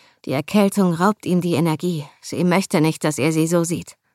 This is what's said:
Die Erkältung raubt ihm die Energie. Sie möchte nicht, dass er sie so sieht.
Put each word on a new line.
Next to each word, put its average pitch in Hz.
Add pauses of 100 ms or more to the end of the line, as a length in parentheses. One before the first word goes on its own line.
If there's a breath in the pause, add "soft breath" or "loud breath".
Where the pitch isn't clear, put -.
(240 soft breath)
Die -
Erkältung 190
raubt 180
ihm 180
die 170
Energie. 156 (140)
Sie -
möchte 180
nicht, 156
dass 151
er 151
sie 160
so 170
sieht. 170 (180)